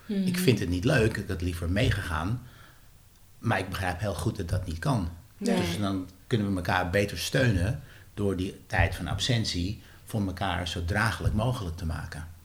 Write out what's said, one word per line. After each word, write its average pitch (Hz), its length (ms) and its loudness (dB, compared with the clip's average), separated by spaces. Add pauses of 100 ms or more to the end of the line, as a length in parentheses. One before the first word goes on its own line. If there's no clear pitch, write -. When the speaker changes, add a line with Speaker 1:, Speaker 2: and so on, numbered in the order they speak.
Speaker 1:
Mhm. 196 200 -2
Speaker 2:
Ik 180 120 0
vind 135 200 6
het 98 100 -2
niet 90 160 0
leuk, 113 320 4
ik 101 120 -6
had 87 140 -4
liever 87 280 -2
meegegaan. 98 720 0 (960)
Maar 110 200 0
ik 92 100 -4
begrijp 90 320 -4
heel 101 140 -2
goed - 220 -2
dat 87 120 -4
dat - 180 0
niet 82 120 -6
kan. 110 300 0 (280)
Speaker 1:
Nee. 196 240 2
Speaker 2:
Dus 87 200 0
dan 98 280 -2 (180)
kunnen 104 240 2
we 95 60 2
elkaar 90 340 2
beter 101 280 2
steunen 120 640 2 (320)
door 98 220 0
die 92 300 -4
tijd 85 280 2
van 85 140 -6
absentie 101 720 0 (220)
voor 101 220 -2
elkaar 92 420 -2
zo 87 160 -4
draaglijk 101 500 0
mogelijk 110 420 0
te 82 100 -6
maken. 80 420 -6 (160)